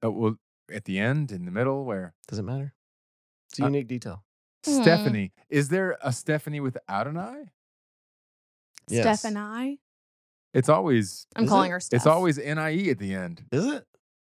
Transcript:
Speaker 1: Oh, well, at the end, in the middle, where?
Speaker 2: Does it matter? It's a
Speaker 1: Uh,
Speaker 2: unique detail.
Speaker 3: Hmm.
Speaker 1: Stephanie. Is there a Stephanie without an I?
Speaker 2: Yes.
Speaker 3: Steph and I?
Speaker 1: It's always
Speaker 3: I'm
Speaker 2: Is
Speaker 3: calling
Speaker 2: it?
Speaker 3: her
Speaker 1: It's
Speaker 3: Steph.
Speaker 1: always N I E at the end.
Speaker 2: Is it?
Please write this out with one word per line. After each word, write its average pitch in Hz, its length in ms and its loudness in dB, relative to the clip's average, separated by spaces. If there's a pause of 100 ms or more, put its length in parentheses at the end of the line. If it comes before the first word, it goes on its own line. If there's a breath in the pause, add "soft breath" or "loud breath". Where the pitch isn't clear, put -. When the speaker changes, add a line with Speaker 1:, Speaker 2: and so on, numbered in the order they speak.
Speaker 1:
Oh, 113 100 0
well, 110 240 2 (360)
at 104 140 -10
the 95 140 -2
end, 127 340 0
in 90 100 -6
the 87 80 -8
middle, 131 320 -2
where? 95 300 -6 (160)
Speaker 2:
Does 104 100 -6
it 104 40 -4
matter? 135 300 -6 (760)
It's - 100 -16
a 127 40 0
Speaker 1:
Uh, 139 40 2
Speaker 2:
unique 139 200 0
detail. 110 360 -10 (420)
Speaker 3:
Hmm. 285 180 2
Speaker 1:
Stephanie. 135 500 4 (160)
Is 143 180 2
there 185 340 0
a 135 120 -2
Stephanie 147 480 -4
without 120 460 -4
an 151 100 -6
I? 233 340 -10 (1400)
Speaker 2:
Yes. 208 340 2
Speaker 3:
Steph 220 100 -6
and 208 60 -4
I? 233 420 -6 (760)
Speaker 1:
It's 127 160 2
always 147 680 2
Speaker 3:
I'm 226 80 0
Speaker 2:
Is 208 60 2
Speaker 3:
calling 190 220 6
Speaker 2:
it? - 0 -
Speaker 3:
her 175 60 -4
Speaker 1:
It's 180 100 -8
Speaker 3:
Steph. 123 200 4
Speaker 1:
always 160 320 4
N 147 180 -4
I 156 160 0
E 185 160 2
at 131 100 0
the 98 140 -4
end. 90 380 -6
Speaker 2:
Is 151 140 2
it? 277 200 -4 (480)